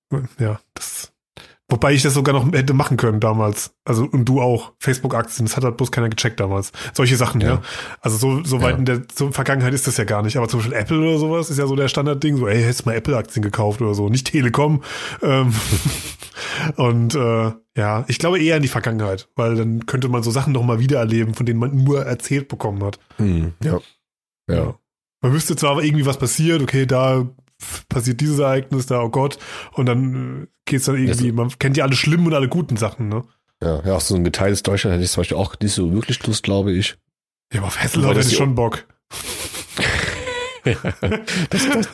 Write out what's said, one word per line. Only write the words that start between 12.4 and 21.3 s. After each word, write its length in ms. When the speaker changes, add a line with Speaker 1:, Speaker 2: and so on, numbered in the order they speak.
Speaker 1:
ey, 160
hättest 220
mal 100
Apple-Aktien 480
gekauft 380
oder 140
so. 160
Nicht 160
Telekom. 560
Ähm, 320
<laughs> 600
und, 380
äh, 380
ja, 340
ich 100
glaube 200
eher 180
in 60
die 60
Vergangenheit. 680
Weil 200
dann 320
könnte 240
man 120
so 80
Sachen 220
noch 120
mal 140
wieder 200
erleben, 340